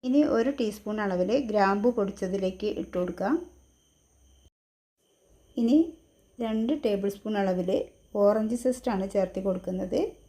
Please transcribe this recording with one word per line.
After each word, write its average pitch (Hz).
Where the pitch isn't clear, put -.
ഇനി 262
ഒരു 226
ടീസ്പൂൺ 214
അളവിൽ 185
ഗ്രാമ്പു 208
പൊടിച്ചതിലേക്ക് 196
ഇട്ട് -
കൊടുക്കാം. 180
ഇനി 240
രണ്ട് 226
ടേബിൾ 202
സ്പൂൺ 214
അളവിൽ 185
ഓറഞ്ച് 214
സിസ്റ്റാണ് 240
ചേർത്ത് 190
കൊടുക്കുന്നത്. 185